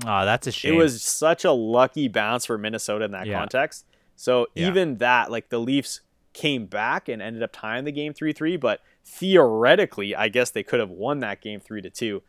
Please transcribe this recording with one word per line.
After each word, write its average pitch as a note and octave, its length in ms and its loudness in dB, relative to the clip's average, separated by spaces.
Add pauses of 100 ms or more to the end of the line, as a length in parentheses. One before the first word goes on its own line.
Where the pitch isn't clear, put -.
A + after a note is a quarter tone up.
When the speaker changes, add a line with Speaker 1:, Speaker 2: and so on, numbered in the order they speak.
Speaker 1:
Aw, G2 220 2
that's A#2 200 0
a B2 60 -4
shame. D3+ 220 -2
Speaker 2:
it - 20 4
was C#3+ 260 2
such E3 440 0
a E3 60 6
lucky B2 560 2
bounce A2 360 -2
for A2+ 140 -4
Minnesota A2 480 -4
in G2+ 60 -10
that F#2+ 140 -10
Speaker 1:
Yeah. G2+ 120 -4
Speaker 2:
context. - 480 -4 (300)
So B2 380 0
Speaker 1:
Yeah. E3+ 140 -2
Speaker 2:
even F3 300 0
that, A#2+ 320 4
like, A2+ 180 -8
the A#2+ 100 -4
Leafs C3 440 -4 (320)
came C3+ 320 -2
back A#2 420 -4
and A2+ 140 -8
ended A2+ 200 -10
up A2 100 -6
tying A#2 320 -6
the D3 80 -8
game D3 220 -8
three D#3 180 -4
three, D#3+ 240 -4
but A#2 240 -2 (520)
theoretically, A#2+ 800 6
I G#2+ 140 0
guess A#2+ 220 0
they G#2+ 120 -6
could - 180 -2
have G2 100 -4
won A#2+ 300 -6
that G#2 200 -6
game G#2 200 -12
three G#2+ 220 -12
to F#2 80 -16
two. G#2 380 -6